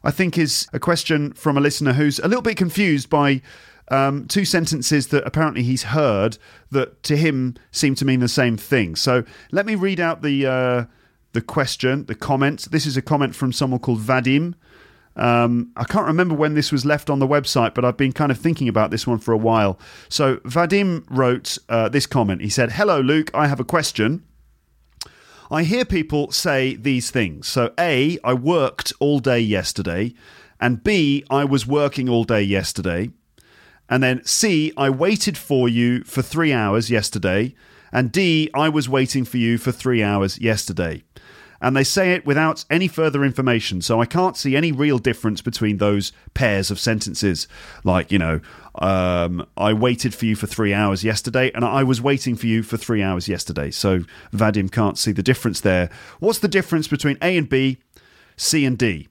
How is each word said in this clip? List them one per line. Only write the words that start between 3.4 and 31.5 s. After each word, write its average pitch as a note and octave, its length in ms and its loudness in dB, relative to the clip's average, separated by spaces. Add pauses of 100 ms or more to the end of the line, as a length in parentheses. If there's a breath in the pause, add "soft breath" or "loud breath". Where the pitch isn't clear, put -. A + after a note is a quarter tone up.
um, C#3 400 0
two G3 160 0
sentences D#3 640 0
that C#3+ 180 0
apparently C3+ 380 -2
he's B2+ 200 -2
heard A2 540 0 (340 loud breath)
that C3+ 320 -2
to D3+ 120 0
him C3+ 400 0 (160 soft breath)
seem C#3 240 0
to C#3 100 -2
mean C3 140 2
the B2 80 2
same A#2+ 300 2
thing. G2 380 0
So B2 280 0 (280 loud breath)
let G3 140 0
me A3 100 -2
read F#3 240 -2
out E3 220 -2
the, C#3 240 0
uh, B2+ 400 0 (460 soft breath)
the A#2 100 -2
question, C3+ 640 -2
the A2 100 -8
comment. C#3 540 -2
This D3+ 160 0
is C3+ 120 -4
a C3 40 -2
comment C#3 320 -2
from B2+ 200 -2
someone B2+ 260 -2
called A#2 220 -2
Vadim, C3 540 0 (600 soft breath)
um, A#2+ 600 2
I A#2+ 80 -6
can't G3 240 0
remember E3 280 0
when D3+ 180 0
this D3+ 180 0
was C3 140 0
left D3 240 0
on C#3 100 0
the C3+ 80 2
website, C3+ 460 0
but B2 100 0
I've B2 140 0
been C3 160 0
kind C#3+ 180 0
of A#2+ 60 0
thinking D#3 320 0
about G#2 220 2
this G#2+ 140 -4
one A#2 140 0
for A2+ 140 0
a A2 40 2
while. A2 400 2 (300 loud breath)
So C3+ 300 0
Vadim E3+ 720 0
wrote, B2+ 480 0 (100)
uh, A2+ 220 2
this C3+ 160 0
comment. G#2+ 360 0
He G#2 80 -6
said, A#2 220 0
"Hello, F3 300 2
Luke. D#3 320 2
I D3 140 2
have C#3 120 0
a A#2+ 60 -2
question. - 580 0 (1300 loud breath)
I D#3 140 0
hear A3+ 200 0
people D#3 480 -2
say C3+ 440 0
these B2+ 360 -2
things. F#2+ 360 -2
So A#2+ 300 0
A, D#3+ 460 2
I B2 100 0
worked C#3 680 0
all C#3+ 200 2
day A#2+ 220 2
yesterday, G2+ 720 -2 (480 loud breath)
and A#2+ 200 0
B, D3 480 2
I C#3 140 2
was C3+ 240 0